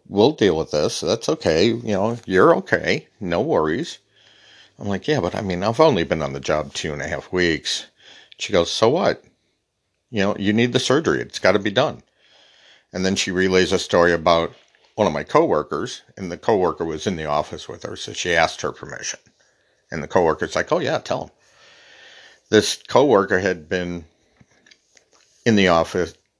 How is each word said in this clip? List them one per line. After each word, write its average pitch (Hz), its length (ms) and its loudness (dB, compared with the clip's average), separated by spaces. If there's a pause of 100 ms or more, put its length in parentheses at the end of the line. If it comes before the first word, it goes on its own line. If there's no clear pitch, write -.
we'll 107 260 4
deal 95 220 2
with 78 160 -4
this. 78 300 -2
That's 95 260 -2
okay. 90 380 2
You 117 280 -2
know, 107 320 -2
you're 104 320 4
okay. 92 500 -2 (120)
No 90 220 -2
worries." 113 560 -2 (800)
I'm 104 100 -10
like, 98 200 -6
"Yeah, 143 140 0
but 87 120 -2
I - 80 -6
mean, 92 220 -4
I've 117 160 -2
only 135 240 4
been 80 180 -2
on 69 120 -6
the 69 60 -8
job 73 340 -4
two 78 200 -8
and 73 80 -8
a 73 60 -8
half 80 260 -10
weeks." 85 540 -2 (500)
She - 160 -8
goes, 85 180 2
"So 113 180 2
what? 165 340 0 (880)
You 107 100 -2
know, 101 160 0
you 98 160 0
need 120 200 2
the 123 60 2
surgery. 120 420 0
It's - 180 -12
gotta 98 200 4
be 104 120 -6
done." 123 320 -2 (920)
And 92 120 -4
then 95 100 0
she 95 160 -4
relays 92 400 2
a 92 80 0
story 87 340 4
about 82 400 2 (440)
one 107 80 2
of 82 80 0
my 73 100 -6
coworkers, 87 800 0 (160)
and 92 140 -8
the 87 60 -10
coworker 90 460 0
was 80 220 -6
in 95 120 -4
the 78 80 -8
office 76 420 -6
with - 160 -16
her, - 120 -10
so - 180 -12
she 87 200 -4
asked 82 280 0
her 71 100 -6
permission. - 480 -12 (720)
And 80 100 -6
the 73 60 -8
coworker's 82 480 0
like, 85 160 -2
"Oh, 170 80 0
yeah, 160 180 -2
tell - 280 -6
him." - 60 -20 (1200)
This - 380 2
coworker 104 500 4
had 92 320 -2
been 87 360 -6 (1400)
in 113 100 4
the 98 120 6
office. 85 480 0 (240)